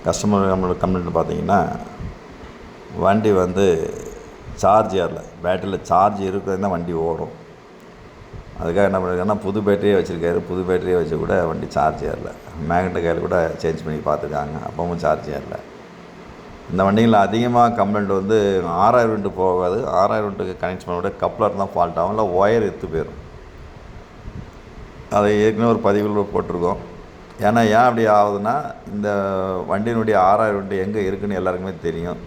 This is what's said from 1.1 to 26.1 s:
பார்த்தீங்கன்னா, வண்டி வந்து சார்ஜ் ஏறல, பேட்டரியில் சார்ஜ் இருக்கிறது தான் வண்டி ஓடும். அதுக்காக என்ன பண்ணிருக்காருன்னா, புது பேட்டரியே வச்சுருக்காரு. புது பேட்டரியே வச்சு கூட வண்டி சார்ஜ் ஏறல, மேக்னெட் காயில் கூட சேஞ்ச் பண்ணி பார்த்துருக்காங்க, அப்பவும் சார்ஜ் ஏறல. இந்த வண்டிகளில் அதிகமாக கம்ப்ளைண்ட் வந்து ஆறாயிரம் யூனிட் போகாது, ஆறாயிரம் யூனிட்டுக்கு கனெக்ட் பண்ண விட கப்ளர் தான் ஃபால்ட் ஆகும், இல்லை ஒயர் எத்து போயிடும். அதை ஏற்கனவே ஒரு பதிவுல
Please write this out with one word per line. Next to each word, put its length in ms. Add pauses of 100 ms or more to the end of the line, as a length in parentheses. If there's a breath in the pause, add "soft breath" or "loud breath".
பார்த்தீங்கன்னா, 420 (1500)
வண்டி 340
வந்து 260 (960)
சார்ஜ் 300 (100)
ஏறல, 180 (220)
பேட்டரியில் 360 (120)
சார்ஜ் 360
இருக்கிறது 380
தான் 100
வண்டி 180 (120)
ஓடும். 280 (1300)
அதுக்காக 300
என்ன 100
பண்ணிருக்காருன்னா, 460
புது 220
பேட்டரியே 320
வச்சுருக்காரு. 500
புது 180
பேட்டரியே 320
வச்சு 240
கூட 140 (140)
வண்டி 260
சார்ஜ் 340
ஏறல, 220 (380)
மேக்னெட் 340
காயில் 220
கூட 120 (240)
சேஞ்ச் 240
பண்ணி 220
பார்த்துருக்காங்க, 580
அப்பவும் 380
சார்ஜ் 320
ஏறல. 200 (1160)
இந்த 160
வண்டிகளில் 380
அதிகமாக 520
கம்ப்ளைண்ட் 400
வந்து 180 (460)
ஆறாயிரம் 320
யூனிட் 260
போகாது, 380 (220)
ஆறாயிரம் 260
யூனிட்டுக்கு 380
கனெக்ட் 240
பண்ண 120
விட 100 (120)
கப்ளர் 400
தான் 120
ஃபால்ட் 280
ஆகும், 120
இல்லை 120 (140)
ஒயர் 300
எத்து 220
போயிடும். 240 (2000)
அதை 120 (140)
ஏற்கனவே 300
ஒரு 120
பதிவுல 380 (100)